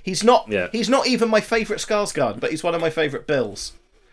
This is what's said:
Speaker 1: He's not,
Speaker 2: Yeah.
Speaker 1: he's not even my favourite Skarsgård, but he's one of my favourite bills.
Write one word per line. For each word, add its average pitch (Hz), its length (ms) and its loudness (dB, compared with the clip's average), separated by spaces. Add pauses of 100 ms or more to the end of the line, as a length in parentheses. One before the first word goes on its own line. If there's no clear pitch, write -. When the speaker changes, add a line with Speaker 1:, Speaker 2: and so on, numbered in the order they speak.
Speaker 1:
He's 185 220 -4
not, 240 240 6
Speaker 2:
Yeah. 95 240 -2
Speaker 1:
he's 220 160 -2
not 262 180 2
even 233 220 2
my 220 120 4
favourite 214 400 -2
Skarsgård, 143 600 -2
but 135 100 -2
he's 151 120 -6
one 170 120 0
of 143 60 0
my 165 100 0
favourite 151 360 -2
bills. 120 460 -2 (400)